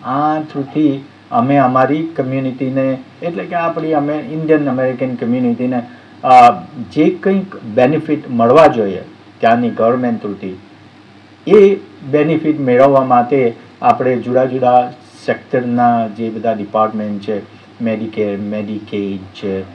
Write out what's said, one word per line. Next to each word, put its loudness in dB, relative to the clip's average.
આ -2
through-થી -2
અમે 0
અમારી 2
કમ્યુનિટીને, -4
એટલે -6
કે -10
આપણી -4
અમે -2
ઇન્ડિયન -2
અમેરિકન -2
કમ્યુનિટીને, -2
અ, 8
જે 2
કંઈક -4
બેનિફિટ 0
મળવા 6
જોઈએ 0
ત્યાંની 2
ગવર્મેન્ટ -2
through-થી, -10
એ 8
બેનિફિટ 0
મેળવવા 4
માટે 2
આપણે 2
જુદા 0
જુદા 2
સેક્ટરના 0
જે -6
બધા -4
ડિપાર્ટમેન્ટ -4
છે, -6
Medicare, -4
Medicaid -6
છે -8